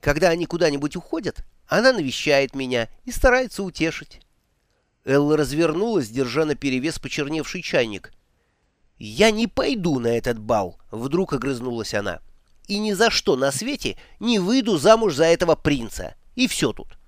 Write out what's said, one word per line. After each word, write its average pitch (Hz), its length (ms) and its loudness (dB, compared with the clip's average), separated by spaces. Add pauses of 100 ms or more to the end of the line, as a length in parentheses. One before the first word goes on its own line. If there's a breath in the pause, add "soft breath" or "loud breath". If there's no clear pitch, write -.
Когда 156 280 2
они 165 160 0
куда-нибудь 151 520 -2
уходят, - 480 -6 (220)
она 233 260 4
навещает 139 640 0
меня 127 340 -2 (160)
и 247 60 -12
старается 247 520 2
утешить». 165 560 -4 (880)
Элла 147 320 4
развернулась, 156 720 0
держа 127 340 -2
наперевес 139 560 -2
почерневший 151 600 -6
чайник. 113 520 -2 (840)
«Я 135 340 2
не 220 160 0
пойду 190 520 0
на 117 80 0
этот 117 320 0
бал!» — 107 380 -2 (140)
вдруг 139 400 -2
огрызнулась 123 600 -4
она. 101 260 -4 (480)
«И 202 120 -6
ни 214 120 -2
за 208 180 4
что - 280 2
на 135 140 2
свете 208 460 -6 (220 soft breath)
не 226 200 0
выйду 208 380 2
замуж 202 380 4
за 156 100 4
этого 165 300 4
принца! 117 600 -4 (200)
И 247 120 0
всё - 260 -2
тут». - 240 -14 (100)